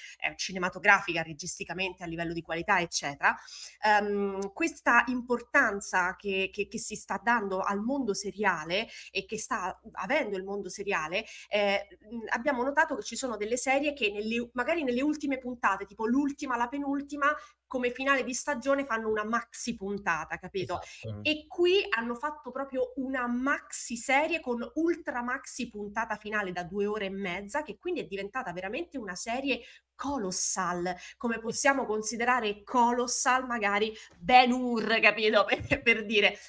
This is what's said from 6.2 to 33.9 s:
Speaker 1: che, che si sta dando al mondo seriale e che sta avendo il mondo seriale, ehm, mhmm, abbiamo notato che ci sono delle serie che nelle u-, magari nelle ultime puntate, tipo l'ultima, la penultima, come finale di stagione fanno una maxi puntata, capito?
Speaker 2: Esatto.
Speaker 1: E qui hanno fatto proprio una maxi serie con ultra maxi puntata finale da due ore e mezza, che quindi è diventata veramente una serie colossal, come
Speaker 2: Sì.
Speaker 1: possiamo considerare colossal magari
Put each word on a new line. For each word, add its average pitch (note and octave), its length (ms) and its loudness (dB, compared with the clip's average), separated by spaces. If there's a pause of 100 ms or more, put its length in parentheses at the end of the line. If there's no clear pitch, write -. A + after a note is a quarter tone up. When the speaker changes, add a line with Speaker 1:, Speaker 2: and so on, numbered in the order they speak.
Speaker 1:
che, G3+ 160 -4
che A3+ 100 -8
si - 180 -4
sta G3 260 -4
dando G3+ 380 2
al G3+ 200 -2
mondo A#3+ 340 0
seriale F#3+ 760 0 (220)
e F#3+ 140 -4
che G3 140 -6
sta G3 420 -4 (120)
avendo G#3+ 440 -2
il F#3 80 -6
mondo G3 240 -6
seriale, F3+ 560 -2 (240)
ehm, G3+ 300 4 (320)
mhmm, A#3 180 -8
abbiamo A#3+ 340 0
notato C#4+ 340 4
che G#3 60 -6
ci A#3 140 -10
sono A#3+ 200 -4
delle G#3+ 200 -2
serie C#4+ 360 2
che A3 180 0
nelle A3 280 -2
u-, A#3+ 160 -4
magari D4 300 0
nelle B3 180 0
ultime C#4+ 360 0
puntate, G#3 480 -2
tipo A3 200 -4
l'ultima, C4+ 500 2
la A#3+ 120 0
penultima, C#4+ 640 0 (320)
come B3 240 -2
finale C4 320 2
di B3+ 100 -6
stagione C#4 520 0
fanno A3 260 -2
una G#3+ 140 2
maxi A#3 500 -4
puntata, F#3+ 640 -2
capito? F3+ 400 -4 (220)
Speaker 2:
Esatto. A2 100 -10 (100)
Speaker 1:
E D4+ 280 -2
qui F4+ 420 4
hanno A#3 240 -2
fatto D4 380 -8
proprio B3+ 440 -4
una C4 300 -2
maxi B3+ 680 -2
serie D4+ 440 2
con A#3+ 240 -4 (100)
ultra D#4 480 0
maxi B3 460 -6
puntata G#3 480 -6
finale G#3 360 -4
da F3 100 -4
due G3+ 240 -2
ore G#3 200 -2
e F#3+ 40 -4
mezza, G3 520 -4
che D4 160 -12
quindi F4 220 -4
è E3+ 60 -6
diventata G3 460 -6
veramente G#3 440 -8
una G3 200 -8
serie B3+ 440 -2 (360)
colossal, F#3 1000 0 (220)
come A3+ 240 -2
Speaker 2:
Sì. - 0 -
Speaker 1:
possiamo A#3+ 460 2
considerare G#3+ 760 0
colossal B3 840 4
magari G#3+ 460 0 (240)